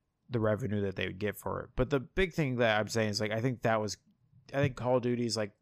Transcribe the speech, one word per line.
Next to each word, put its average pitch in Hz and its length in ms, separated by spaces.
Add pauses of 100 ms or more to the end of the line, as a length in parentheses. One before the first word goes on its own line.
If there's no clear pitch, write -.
(300)
the 120 100
revenue 107 420
that 95 140
they 95 120
would 92 100
get 101 180
for 95 280
it. - 120
But 127 140
the 143 100
big 175 340
thing 131 240
that 110 220
I'm 107 80
saying 110 220
is, 101 100
like, 107 120
I 110 100
think 127 220
that 113 180
was, 104 160 (560)
I 139 40
think 139 180
Call 127 220
of 123 40
Duty 120 240
is, 113 100
like, 107 260